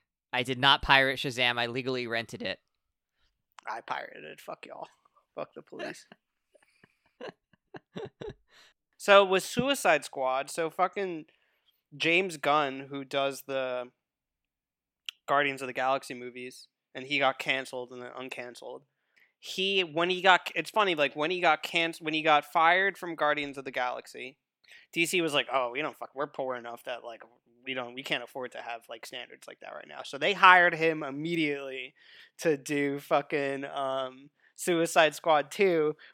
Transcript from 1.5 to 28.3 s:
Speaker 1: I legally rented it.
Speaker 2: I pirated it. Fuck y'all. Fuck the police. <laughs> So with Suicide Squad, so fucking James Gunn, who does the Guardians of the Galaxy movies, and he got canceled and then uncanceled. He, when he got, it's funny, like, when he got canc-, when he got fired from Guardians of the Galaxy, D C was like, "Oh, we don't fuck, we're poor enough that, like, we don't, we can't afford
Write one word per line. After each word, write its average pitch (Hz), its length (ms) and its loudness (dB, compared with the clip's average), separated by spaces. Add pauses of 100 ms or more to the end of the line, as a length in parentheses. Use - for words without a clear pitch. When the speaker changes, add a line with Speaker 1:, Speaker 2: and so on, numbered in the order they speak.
Speaker 1:
I 120 60 0
legally 123 420 -4
rented 113 340 -6
it. 95 180 -6 (1080)
Speaker 2:
I 113 140 -10
pirated - 420 -10
it. 151 160 -16
Fuck - 260 -14
y'all. - 220 -16 (480)
Fuck - 180 -10
the - 80 -18
police. - 440 -14 (1160)
<laughs> - 40 -14 (1700)
So 202 280 8
with 185 180 2
Suicide 240 600 2
Squad, 135 460 -4
so 165 200 -4
fucking 185 560 -4 (680)
James 170 420 0
Gunn, 143 520 0
who 139 140 -8
does 139 420 -4
the 127 440 -4 (1400)
Guardians 139 340 2
of 131 60 -8
the 127 60 -8
Galaxy 131 420 -2
movies, 123 540 -14 (260)
and 131 100 -12
he 139 140 0
got 135 180 4
canceled 131 540 -6
and 127 100 -14
then 123 80 -14 (100)
uncanceled. 127 640 -14 (560)
He, 190 440 -2
when 170 280 -2
he 185 120 -2
got, 180 340 6
it's 165 160 -6
funny, 196 240 2
like, 143 200 0
when 151 140 -2
he 180 100 -4
got 160 220 4
canc-, 165 400 -2
when 160 140 -4
he 156 80 -2
got 151 280 4
fired 180 460 4
from 170 180 -10
Guardians 147 440 -2
of 127 60 -10
the 139 40 -10
Galaxy, 123 680 -8 (540)
D 165 140 0
C 180 160 0
was 156 140 0
like, 127 180 0
"Oh, 127 180 0
we 139 120 -6
don't 135 140 -6
fuck, 117 180 -14
we're 143 100 -6
poor 135 300 -8
enough 117 300 -14
that, 120 180 -10
like, 113 180 -16 (420)
we 131 120 -6
don't, 120 180 -8
we 127 80 -14
can't 139 220 -6
afford 127 300 -12